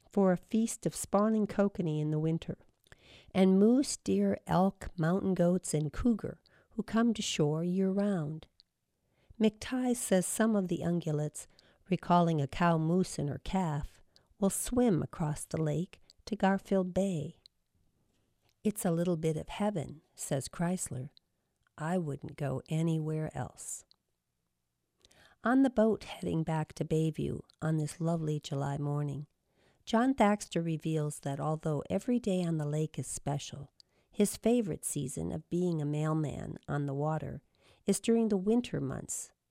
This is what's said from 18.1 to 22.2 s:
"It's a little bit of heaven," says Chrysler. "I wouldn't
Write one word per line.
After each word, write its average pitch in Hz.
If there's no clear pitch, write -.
"It's 208
a 180
little 170
bit 160
of 156
heaven," 180
says -
Chrysler. 156
"I 165
wouldn't 143